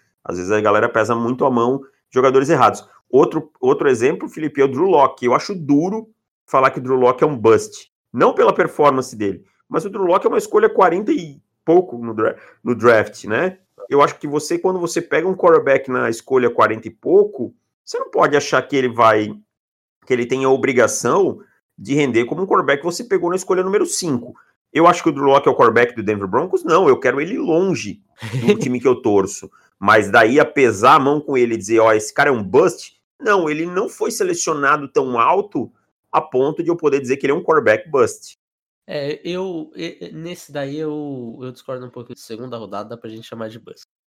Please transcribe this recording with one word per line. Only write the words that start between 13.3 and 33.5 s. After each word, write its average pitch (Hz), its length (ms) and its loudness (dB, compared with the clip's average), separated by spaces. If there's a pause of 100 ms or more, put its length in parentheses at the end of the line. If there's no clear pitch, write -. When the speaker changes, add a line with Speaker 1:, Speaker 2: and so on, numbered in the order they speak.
Speaker 1:
Eu 139 100 2
acho 147 180 2
que - 80 -12
você, 151 320 -4
quando 185 200 -2
você 170 240 -4
pega 165 260 -2
um 190 80 -2
quarterback 143 540 2
na 123 180 -2
escolha 120 400 0
quarenta 110 400 0
e - 20 -12
pouco, 175 640 0 (300)
você - 140 -10
não 508 120 -8
pode 151 260 2
achar 143 260 0
que - 140 -6
ele 127 120 0
vai, 110 460 2 (720)
que - 60 -2
ele 120 140 -2
tem 131 180 -4
a 135 60 2
obrigação 131 880 2 (360)
de - 180 -10
render 123 300 0
como 156 180 -6
um 196 40 -4
quarterback 170 340 0
que 147 60 -10
você 175 180 -8
pegou 175 260 -2
na 180 60 -4
escolha 185 280 -2
número 190 200 -2
cinco. 151 480 -6 (400)
Eu 165 140 4
acho 170 160 2
que - 60 0
o 160 40 0
Drew 139 140 -4
Lock 139 220 4
é - 20 6
o 127 60 0
quarterback 120 380 4
do 110 80 -10
Denver 101 260 -2
Broncos? 135 360 -2
Não, 180 240 4
eu 127 100 4
quero 131 220 0
ele 180 180 -6
longe 151 600 -2 (460)
do 208 100 4
Speaker 2:
<laughs> - 20 -10
Speaker 1:
time 123 220 -4
que 123 80 -2
eu 127 140 2
torço. 101 480 -2 (280)
Mas 104 320 2
daí 117 280 4
a 151 60 6
pesar 123 500 4
a 156 60 6
mão 143 200 0
com 147 160 -6
ele 120 180 2
e 110 40 -6
dizer, 107 220 0
"Ó, 110 120 4
esse 107 220 -2
cara 143 160 2
é - 20 0
um 117 100 -2
bust", 131 520 0 (260)
não, 190 300 0